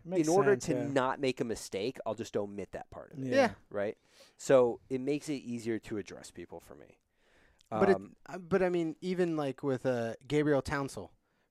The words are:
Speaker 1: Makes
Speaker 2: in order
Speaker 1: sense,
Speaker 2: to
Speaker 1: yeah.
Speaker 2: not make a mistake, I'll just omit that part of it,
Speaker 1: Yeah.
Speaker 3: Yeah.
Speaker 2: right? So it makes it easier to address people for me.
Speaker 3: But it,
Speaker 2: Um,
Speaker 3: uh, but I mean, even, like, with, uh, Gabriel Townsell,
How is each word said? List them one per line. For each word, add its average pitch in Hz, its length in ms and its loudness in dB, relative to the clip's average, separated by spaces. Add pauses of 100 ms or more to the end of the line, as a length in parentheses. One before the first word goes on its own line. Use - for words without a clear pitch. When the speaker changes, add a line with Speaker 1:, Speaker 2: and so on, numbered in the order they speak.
Speaker 1:
Makes 165 240 2
Speaker 2:
in 165 40 4
order 202 200 6
Speaker 1:
sense, 123 140 0
Speaker 2:
to 156 80 0
Speaker 1:
yeah. 139 120 -2
Speaker 2:
not 131 320 0
make 131 220 0
a - 20 0
mistake, 107 600 -4
I'll 113 100 -2
just 110 220 -6
omit 101 340 -6
that - 180 -12
part - 220 -16
of 143 100 -14
it, 131 40 -6
Speaker 1:
Yeah. 131 100 -2
Speaker 3:
Yeah. 269 160 4 (180)
Speaker 2:
right? 101 280 -4 (400)
So 123 420 6 (100)
it 131 120 -2
makes 143 260 -2
it 156 140 -2
easier 113 380 -4
to 110 180 -8
address 87 340 -12
people 85 300 -14
for - 140 -20
me. 69 240 -20 (680)
Speaker 3:
But 113 200 2
it, 190 80 6
Speaker 2:
Um, 98 180 -12 (120)
Speaker 3:
uh, 175 100 -12
but 180 260 0
I 180 60 2
mean, 170 320 -2
even, 180 340 0
like, 143 260 -2
with, 135 240 0
uh, 117 280 0 (120)
Gabriel 143 360 2
Townsell, 135 500 -6 (400)